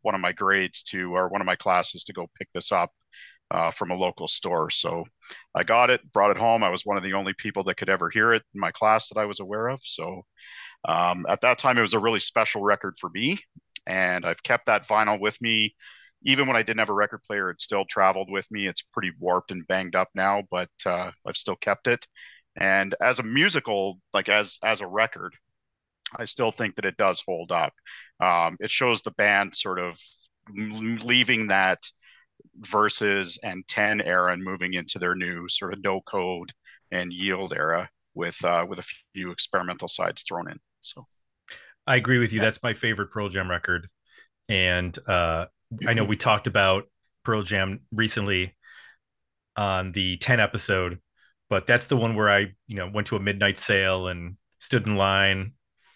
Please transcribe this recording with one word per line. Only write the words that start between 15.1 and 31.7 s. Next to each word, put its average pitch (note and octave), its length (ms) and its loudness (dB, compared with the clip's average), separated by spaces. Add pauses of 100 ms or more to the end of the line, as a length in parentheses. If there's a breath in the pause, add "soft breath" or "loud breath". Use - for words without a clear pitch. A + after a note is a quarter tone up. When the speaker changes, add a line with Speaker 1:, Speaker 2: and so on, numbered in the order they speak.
Speaker 1:
with G2+ 240 -2
me. A2 320 0 (540 loud breath)
Even C3+ 200 4
when B2+ 100 4
I A2+ 60 2
didn't A2 160 -2
have G#2+ 100 2
a G#2 40 0
record G#2 280 0
player, G2 300 -4
it E2+ 100 -8
still G2+ 240 -2
traveled F#2+ 460 2
with G2 180 -4
me. G#2 160 -6
It's F#2 160 -6
pretty F#2+ 380 -6
warped F2+ 320 0
and F2+ 160 -10
banged F#2 280 -2
up F#2 200 2
now, G2 340 2
but, F2+ 200 -4 (140)
uh, F2+ 280 -2 (160)
I've - 100 -6
still - 200 -4
kept - 280 -2
it. A#2+ 180 0 (520 loud breath)
And G2 440 2
as B2 200 2
a B2 40 -2
musical, A2+ 760 0 (120)
like, G2 160 0
as, G#2 360 2
as A2 180 0
a F#2+ 60 -8
record, F#2+ 480 -2 (840)
I A#2 80 -8
still A2+ 260 0
think G#2+ 260 -4
that G#2+ 80 -4
it F#2+ 120 -4
does G2 260 2
hold E2+ 280 -6
up. E2 220 0 (460 loud breath)
Um, F2 400 2
it G#2+ 120 -6
shows A#2+ 320 2
the G#2 80 -8
band G2+ 420 2
sort F#2 240 -4
of F2 220 -6 (580)
l-, A2 480 -6
leaving A#2+ 420 2
that F#2+ 360 2 (760 soft breath)